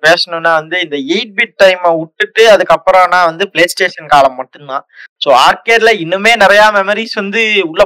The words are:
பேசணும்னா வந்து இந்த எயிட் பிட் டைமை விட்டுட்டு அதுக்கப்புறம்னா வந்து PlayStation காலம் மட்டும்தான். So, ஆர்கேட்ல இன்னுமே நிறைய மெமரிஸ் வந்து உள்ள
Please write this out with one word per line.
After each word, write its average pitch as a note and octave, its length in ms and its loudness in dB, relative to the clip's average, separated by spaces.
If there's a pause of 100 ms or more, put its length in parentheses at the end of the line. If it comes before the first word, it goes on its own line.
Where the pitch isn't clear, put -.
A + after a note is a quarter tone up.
பேசணும்னா E3 520 -2
வந்து D#3+ 280 -4
இந்த D#3 160 -8
எயிட் G3 460 -6
பிட் G#3 220 -2
டைமை F3+ 340 -2
விட்டுட்டு G#3+ 580 0
அதுக்கப்புறம்னா F3+ 680 2
வந்து E3 280 -4
PlayStation E3+ 540 -4
காலம் C#3 280 2
மட்டும்தான். C3+ 520 -12 (300)
So, C#3 200 0
ஆர்கேட்ல A3 560 2
இன்னுமே G3 440 -2
நிறைய G3+ 260 4
மெமரிஸ் G#3 520 0
வந்து G#3 520 -2
உள்ள F3 200 0